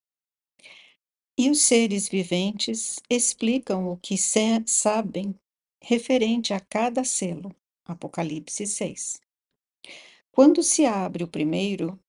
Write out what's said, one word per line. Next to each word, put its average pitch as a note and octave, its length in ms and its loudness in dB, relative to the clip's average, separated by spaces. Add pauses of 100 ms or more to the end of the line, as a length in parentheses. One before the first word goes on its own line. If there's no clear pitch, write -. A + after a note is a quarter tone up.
(1400)
E B3+ 120 4
os D4 140 2
seres A3 440 4
viventes G3 880 -2 (120)
explicam A#3 800 0
o F3+ 80 -6
que F#3+ 200 -4
se-, A3+ 480 2
sabem G3+ 680 -2 (480)
referente A#3 680 2
a F#3+ 80 -4
cada A#3+ 420 -2
selo. F#3 500 -6 (300)
Apocalipse E3 840 -8
seis. - 520 -6 (1120)
Quando D#4 320 6
se - 220 2
abre F#3 400 -2
o - 20 -8
primeiro, F3 800 -4